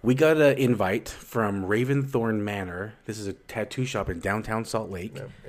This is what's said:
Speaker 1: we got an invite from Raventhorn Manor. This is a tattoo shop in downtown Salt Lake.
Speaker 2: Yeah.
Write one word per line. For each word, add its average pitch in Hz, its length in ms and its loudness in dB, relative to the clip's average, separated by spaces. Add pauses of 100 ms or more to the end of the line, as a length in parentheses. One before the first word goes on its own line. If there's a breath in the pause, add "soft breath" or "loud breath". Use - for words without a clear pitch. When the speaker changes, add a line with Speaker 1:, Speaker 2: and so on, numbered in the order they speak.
Speaker 1:
we 123 140 4
got 156 200 6
an 147 220 6
invite 110 500 2
from 101 560 -2
Raventhorn 120 760 0
Manor. 101 540 -6 (100)
This 110 140 -8
is 101 80 -8
a 98 40 -6
tattoo 110 540 -6
shop 101 240 -4
in 85 100 -6
downtown 110 460 -2
Salt 110 240 -4
Lake. 95 260 -10
Speaker 2:
Yeah. 135 60 -10 (280)